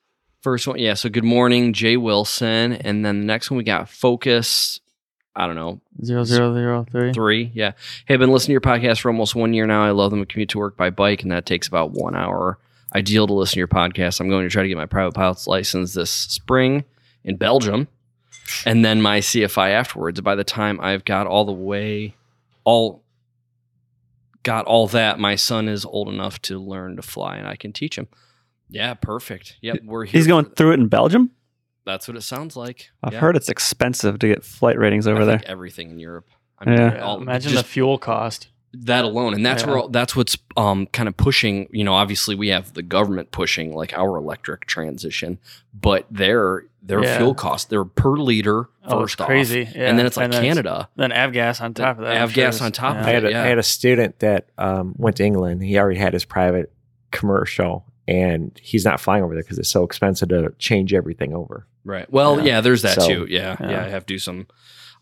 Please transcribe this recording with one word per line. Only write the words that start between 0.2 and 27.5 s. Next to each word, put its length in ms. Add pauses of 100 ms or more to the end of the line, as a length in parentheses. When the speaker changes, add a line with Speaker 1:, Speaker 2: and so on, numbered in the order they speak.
Speaker 1:
first 260
one, 120
yeah, 160
so 140
good 160
morning, 480
Jay 240
Wilson. 760
And 320
then 160
the 60
next 240
one 80
we 60
got 240
Focus, 920 (560)
I 100
don't 100
know. 240 (240)
Speaker 2:
Zero 200
zero 280
zero 380
three. 220
Speaker 1:
Three, 420
yeah. 180 (340)
"Hey, 80
I've 60
been 120
listening 160
to 40
your 80
podcast 400
for 100
almost 240
one 200
year 120
now. 180
I 80
love 180
them. 100
I 60
commute 240
to 80
work 180
by 140
bike, 320
and 100
that 140
takes 220
about 240
one 220
hour. 440 (360)
Ideal 320
to 60
listen 220
to 60
your 80
podcast. 520
I'm 80
going 160
to 60
try 120
to 60
get 80
my 80
private 300
pilot's 320
license 480
this 160
spring 720 (400)
in 120
Belgium, 520 (760)
and 180
then 160
my 200
C 240
F 120
I 140
afterwards. 500
By 140
the 100
time 380
I've 240
got 200
all 200
the 60
way, 640 (500)
all, 380 (1400)
got 240
all 220
that, 300
my 180
son 320
is 180
old 240
enough 320
to 160
learn 380
to 60
fly, 340
and 120
I 80